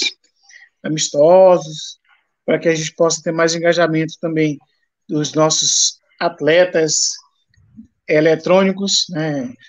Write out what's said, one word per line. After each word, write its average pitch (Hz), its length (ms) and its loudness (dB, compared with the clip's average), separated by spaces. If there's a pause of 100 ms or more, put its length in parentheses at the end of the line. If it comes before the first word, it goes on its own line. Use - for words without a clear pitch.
(800)
amistosos, 156 1200 2 (460)
para 156 140 0
que 170 100 0
a 160 60 2
gente 156 200 -8
possa 165 260 0
ter 175 100 -6
mais 165 240 0
engajamento 160 640 0
também 156 360 -2 (520)
dos 151 240 -4
nossos - 640 -2 (200)
atletas 170 920 0 (960)
eletrônicos, 180 1040 0
né? 151 420 -6 (180)